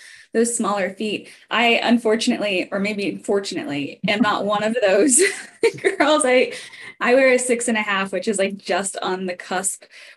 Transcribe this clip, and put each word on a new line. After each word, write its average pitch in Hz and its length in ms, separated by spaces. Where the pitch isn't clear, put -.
those 233 240
smaller 202 340
feet. 208 380
I 233 320
unfortunately, 220 920
or 196 80
maybe 196 380
fortunately, 175 880
am 214 140
not - 240
one 208 180
of 220 180
those 208 380
<laughs> - 420
girls. 302 260
I, 254 280
I 240 140
wear 269 180
a 247 60
six 240 300
and 226 80
a 214 60
half, 196 300
which 190 140
is, 208 120
like, 196 180
just 196 460
on 185 240
the 180 100
cusp, - 480